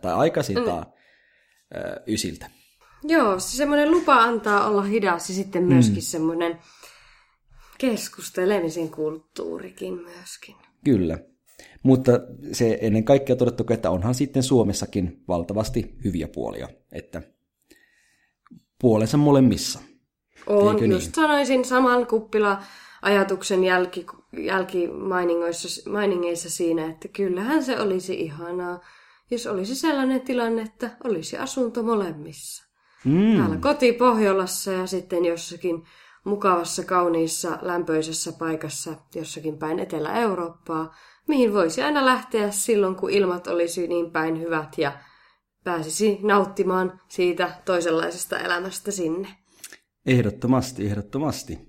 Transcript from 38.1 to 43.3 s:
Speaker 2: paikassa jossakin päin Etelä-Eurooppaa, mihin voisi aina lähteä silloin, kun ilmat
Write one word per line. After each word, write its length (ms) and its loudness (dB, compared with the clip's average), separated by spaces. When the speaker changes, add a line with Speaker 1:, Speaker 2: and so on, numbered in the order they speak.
Speaker 2:
paikassa 560 -6
jossakin 420 -8
päin 220 -4
Etelä-Eurooppaa, 1160 -4
mihin 260 4
voisi 280 2
aina 240 2
lähteä 460 2
silloin, 440 2
kun 140 -4
ilmat 380 2